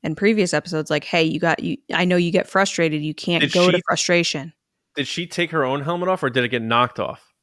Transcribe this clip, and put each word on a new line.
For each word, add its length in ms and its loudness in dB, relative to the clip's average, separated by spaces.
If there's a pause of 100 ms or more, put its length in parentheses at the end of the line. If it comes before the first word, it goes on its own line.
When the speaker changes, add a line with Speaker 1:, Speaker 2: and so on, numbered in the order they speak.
Speaker 1:
in 120 -4
previous 380 2
episodes, 380 -4
like, 140 0
"Hey, 180 2
you 160 0
got, 240 0
you, 140 -4 (180)
I 100 2
know 120 2
you 160 2
get 160 2
frustrated. 540 0
You 120 -4
can't 280 -2
Speaker 2:
Did 100 -2
Speaker 1:
go 180 6
to 80 4
Speaker 2:
she 80 -2
Speaker 1:
frustration." 640 0 (440)
Speaker 2:
Did 100 -4
she 200 -6
take 260 -4
her 120 2
own 180 -2
helmet 260 -4
off, 140 0
or 80 0
did 140 2
it 40 0
get 140 -2
knocked 360 2
off? 340 -6 (100)